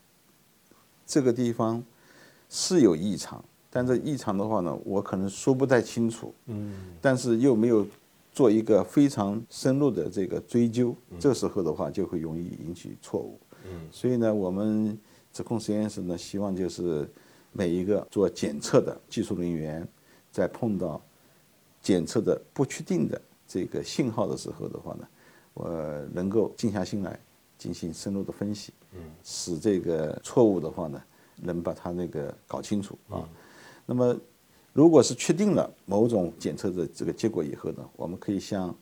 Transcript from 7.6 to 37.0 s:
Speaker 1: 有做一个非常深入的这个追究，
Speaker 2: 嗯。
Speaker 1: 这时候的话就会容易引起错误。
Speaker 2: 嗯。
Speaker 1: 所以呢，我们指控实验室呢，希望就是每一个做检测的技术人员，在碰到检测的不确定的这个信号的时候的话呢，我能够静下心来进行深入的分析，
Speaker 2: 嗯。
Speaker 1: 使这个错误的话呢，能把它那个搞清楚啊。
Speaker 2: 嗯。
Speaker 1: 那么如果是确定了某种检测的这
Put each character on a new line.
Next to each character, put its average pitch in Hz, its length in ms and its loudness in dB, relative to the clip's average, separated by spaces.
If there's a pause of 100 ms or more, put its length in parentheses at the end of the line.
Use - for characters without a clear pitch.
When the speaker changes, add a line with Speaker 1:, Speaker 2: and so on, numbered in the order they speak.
Speaker 1:
有 110 180 4 (460)
做 127 180 6
一 110 140 6
个 104 200 6
非 143 240 4
常 104 400 0
深 135 300 0
入 143 140 4
的 92 180 -2
这 98 160 -2
个 87 140 -2
追 117 280 2
究， 120 280 0 (160)
Speaker 2:
嗯。 87 80 -12
Speaker 1:
这 123 160 4
时 98 120 -2
候 101 140 -2
的 80 100 0
话 78 200 -4
就 92 120 -2
会 85 160 -4
容 80 160 -6
易 85 300 -8
引 82 80 -8
起 50 260 -14
错 - 200 -6
误。 52 200 -12 (300)
Speaker 2:
嗯。 87 120 -12 (100)
Speaker 1:
所 - 180 -2
以 127 80 2
呢， 113 160 2
我 98 160 0
们 107 480 0 (340)
指 - 120 -10
控 117 160 -2
实 107 120 -4
验 107 160 0
室 101 140 -8
呢， 87 160 -4
希 - 220 -8
望 98 160 -2
就 92 120 0
是 82 400 -2 (440)
每 92 180 -2
一 90 160 0
个 101 240 0
做 98 180 2
检 - 320 -4
测 - 220 4
的 - 260 -4
技 - 140 -4
术 95 160 -4
人 87 140 -2
员， 78 360 -6 (440)
在 92 160 0
碰 104 320 -4
到 82 200 -6 (800)
检 90 240 2
测 107 180 -2
的 90 200 0 (120)
不 143 120 0
确 - 180 -8
定 170 240 0
的 - 140 -6 (260)
这 - 180 -4
个 - 180 -6
信 131 280 -2
号 113 140 -2
的 71 100 -4
时 - 140 -10
候 - 180 -8
的 - 120 -10
话 - 160 -12
呢， - 120 -16 (460)
我 - 160 -8 (420)
能 90 160 -2
够 101 300 2
静 110 140 -2
下 95 120 -2
心 101 200 -4
来 - 160 -8 (360)
进 - 160 -10
行 87 220 -8
深 98 220 -6
入 98 80 -2
的 - 100 -10
分 104 220 -4
析， - 180 -16 (200)
Speaker 2:
嗯。 87 60 -18 (240)
Speaker 1:
使 - 360 -6
这 98 200 2
个 78 440 -2
错 - 200 4
误 98 160 4
的 78 80 -4
话 82 200 -6
呢， 73 120 -10 (360)
能 85 260 -6
把 85 100 -4
它 87 200 -8
那 87 160 -4
个 73 280 -8 (120)
搞 67 120 -8
清 101 220 -4
楚 - 160 -12 (120)
啊。 95 120 -8
Speaker 2:
嗯。 82 80 -14 (560)
Speaker 1:
那 - 80 -6
么 123 240 2 (540)
如 151 180 10
果 151 140 10
是 - 100 0
确 - 180 -2
定 190 200 2
了 101 200 2 (140)
某 104 220 4
种 92 320 2
检 73 180 -4
测 98 140 -2
的 87 160 -2
这 - 180 -8